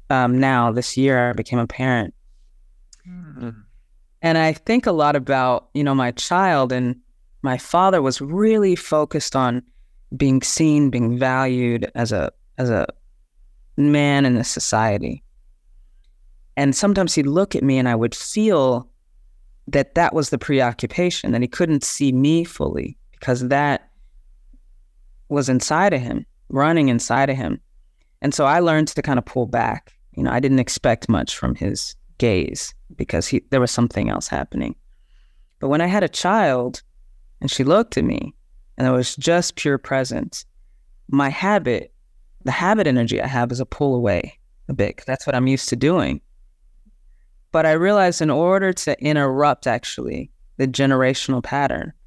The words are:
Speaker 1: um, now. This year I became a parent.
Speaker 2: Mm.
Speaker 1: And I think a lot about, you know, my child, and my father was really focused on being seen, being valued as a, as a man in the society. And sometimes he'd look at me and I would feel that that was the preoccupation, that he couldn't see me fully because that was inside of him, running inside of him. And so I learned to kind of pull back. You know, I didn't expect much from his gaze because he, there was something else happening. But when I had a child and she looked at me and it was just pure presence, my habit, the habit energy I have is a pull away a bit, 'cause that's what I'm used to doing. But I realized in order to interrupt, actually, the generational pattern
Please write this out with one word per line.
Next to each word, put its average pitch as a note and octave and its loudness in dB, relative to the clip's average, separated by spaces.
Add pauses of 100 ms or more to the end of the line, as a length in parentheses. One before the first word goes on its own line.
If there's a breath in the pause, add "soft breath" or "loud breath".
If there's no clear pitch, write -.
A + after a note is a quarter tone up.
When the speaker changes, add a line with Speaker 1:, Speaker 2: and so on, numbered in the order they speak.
Speaker 1:
um, B2+ 2
now. B2+ 2
This B2 -4
year C3 2
I B2 -2
became A2+ -4
a A#2 0
parent. B2 -2 (920)
Speaker 2:
Mm. C#3+ -14 (580)
Speaker 1:
And E3 2
I D#3+ 2
think A#3 0
a G#3 2
lot D3 4
about, C3 0
you D3 0
know, C#3 2
my B2+ 2
child, E3 0
and B2 -2 (460)
my B2+ -2
father F3+ 2
was C3 -2
really G3 2
focused D3+ -2
on B2 0 (540)
being C3 4
seen, D3 2
being A#2+ 0
valued B2+ 0
as A#2 -2
a, F2 -2 (240)
as B2+ 0
a G2 2 (920)
man C#3+ 4
in B2 2
the A#2 -2
society. - -2 (1300)
And C#3 2
sometimes G3 2
he'd C#3+ 2
look F3 0
at - -2
me C3 2
and B2+ 0
I A#2+ 2
would A#2 0
feel C#3+ 0 (800)
that C#3 0
that E3+ 2
was D#3 -2
the C#3+ -2
preoccupation, C3 -2
that A#2 0
he B2 0
couldn't D#3+ 0
see C#3 0
me D3+ 2
fully - -6 (140)
because B2+ -4
that C#3 0 (1400)
was C#3+ 0
inside D#3+ 2
of B2+ -2
him, A#2+ -6 (240)
running D3 2
inside B2+ 0
of C3+ -4
him. A#2 -6 (600)
And C#3+ -2
so D3+ 0
I D3+ 4
learned D#3 2
to - -6
kind C3+ 0
of A#2+ -2
pull B2 -4
back. A#2 -4 (200)
You C3+ -4
know, B2 0
I A#2+ 0
didn't C3+ 4
expect - 0
much D#2+ 0
from B1 -2
his - -6 (240)
gaze - -2 (220)
because - -4
he, - -2
there C3+ 2
was B2 2
something A#2 -2
else - -6
happening. - -6 (840)
But C3+ -4
when D3+ 2
I E3+ 0
had G3 0
a E3 2
child D3+ 0 (580)
and C3+ -4
she - -2
looked G3 2
at - 0
me - -6 (420)
and B2+ 0
it C3 2
was B2+ -2
just E3+ 0
pure C#3 0
presence, - -6 (640)
my C#3 0
habit, E3 -2 (500)
the C3+ -2
habit F#3+ 0
energy A#2 0
I A#2+ -4
have B2 -2
is A#2+ -4
a B2+ -6
pull C#3 -2
away G#2+ -2 (300)
a C3+ -8
bit, - -2
'cause - -20
that's C3 -6
what C3+ 0
I'm B2+ 2
used C3+ 0
to B2 -2
doing. B2+ 0 (1300)
But D#3+ 4
I D#3 4
realized F3+ 4
in D#3 2
order F#3 2
to - -4
interrupt, C#3+ 0
actually, B2+ -4 (260)
the C3 0
generational C3 0
pattern C#3+ -4 (140)